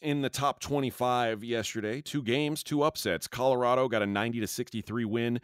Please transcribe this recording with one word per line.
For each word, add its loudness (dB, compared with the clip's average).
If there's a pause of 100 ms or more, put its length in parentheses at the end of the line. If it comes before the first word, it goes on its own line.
in 0
the 2
top 0
twenty-five 0
yesterday. -2
Two -4
games, 0
two 0
upsets. 0
Colorado 2
got 2
a 2
ninety 0
to -2
sixty-three -4
win 0